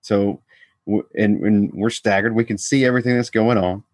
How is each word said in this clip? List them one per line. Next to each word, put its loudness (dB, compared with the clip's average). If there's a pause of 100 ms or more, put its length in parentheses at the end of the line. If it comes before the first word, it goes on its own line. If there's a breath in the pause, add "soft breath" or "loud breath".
So, -2 (460 soft breath)
w-, -2 (100)
and, 2
and 2
we're -2
staggered. -2
We 0
can -6
see 0
everything 0
that's -2
going 2
on. -2